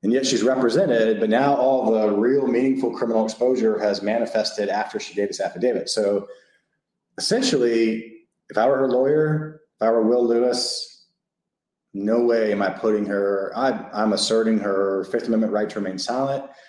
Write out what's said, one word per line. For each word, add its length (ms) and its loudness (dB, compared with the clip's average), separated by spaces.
and 120 0
yet 120 0
she's 180 0
represented, 760 2
but 100 0
now 260 4
all 360 2
the 200 2
real 360 2
meaningful 480 0
criminal 300 0
exposure 540 0
has 220 0
manifested 680 -2
after 280 -4
she 160 -10
gave 140 -2
this 140 -6
affidavit. 480 -2
So 380 -2
essentially, 960 0
if 80 -6
I 100 2
were 100 2
her 120 0
lawyer, 720 0
if 80 0
I 40 4
were 120 4
Will 220 2
Lewis, 600 0
no 280 0
way 300 2
am 100 0
I 80 2
putting 380 0
her, 480 -2
I, 160 0
I'm 200 0
asserting 460 2
her 460 0
Fifth 220 -4
Amendment 260 0
right 160 0
to 100 -8
remain 180 -6
silent. 480 -4